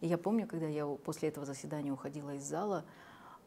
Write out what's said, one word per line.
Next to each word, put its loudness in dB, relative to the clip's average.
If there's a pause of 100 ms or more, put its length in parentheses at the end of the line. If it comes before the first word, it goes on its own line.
И 2
я 6
помню, 4
когда 0
я 2
у-, 0
после 0
этого -2
заседания -2
уходила -4
из -6
зала, 0 (600)